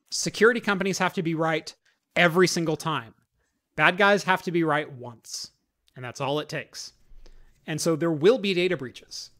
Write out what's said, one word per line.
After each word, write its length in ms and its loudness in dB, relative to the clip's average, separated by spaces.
security 480 2
companies 380 -2
have 160 0
to 100 -4
be 120 -2
right 380 -2
every 320 4
single 280 -2
time. 380 -6
Bad 200 4
guys 260 4
have 200 0
to 80 -4
be 120 2
right 280 -2
once, 600 -16
and 80 -14
that's 180 -12
all 180 -2
it 100 -10
takes. 440 -12
And 120 -6
so 160 0
there 160 -2
will 260 4
be 160 -2
data 240 0
breaches. 640 -14